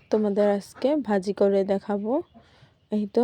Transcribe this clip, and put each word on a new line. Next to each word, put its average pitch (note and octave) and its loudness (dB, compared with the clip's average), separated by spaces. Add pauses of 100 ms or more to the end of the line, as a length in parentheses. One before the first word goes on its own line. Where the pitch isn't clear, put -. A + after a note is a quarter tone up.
তোমাদের G#3 2
আজকে G3+ -4 (120)
ভাজি G3+ -2
করে G3 2
দেখাবো। G3+ -4 (800)
এই G#3 -2
তো A#3 2